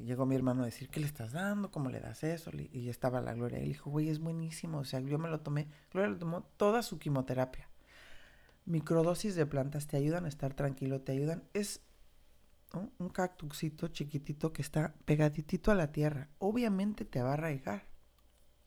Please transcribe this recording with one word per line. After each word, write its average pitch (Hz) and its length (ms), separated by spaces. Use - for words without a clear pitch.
llegó 123 200
mi 131 100
hermano 131 260
a 123 40
decir, 120 240
"¿Qué - 100
le 151 80
estás 113 240
dando? 196 400
¿Cómo 139 180
le 117 100
das 117 240
eso?". 160 280
Le, 147 200
y 123 180
estaba 123 320
la 120 120
Gloria, 120 260
y 131 40
le 143 60
dijo, 147 200
"Güey, 151 200
es 156 100
buenísimo", 165 600
o 139 60
sea, 131 140
yo 139 180
me 165 120
lo 156 120
tomé, 147 260
Gloria 202 200
lo 196 60
tomó 170 260
toda 214 260
su 175 160
quimioterapia. 131 720
Microdosis 165 720
de 160 120
plantas 143 400
te 147 100
ayudan 156 280
a 160 40
estar 151 240
tranquilo, 135 480
te 135 120
ayudan, 147 300
es, 208 280
¿no? 180 260
Un 180 100
cactusito 165 800
chiquitito 147 680
que - 80
está - 320
pegaditito 151 680
a 208 40
la 156 160
tierra, 151 380
obviamente 208 680
te 135 180
va 127 80
a - 20
arraigar. 160 580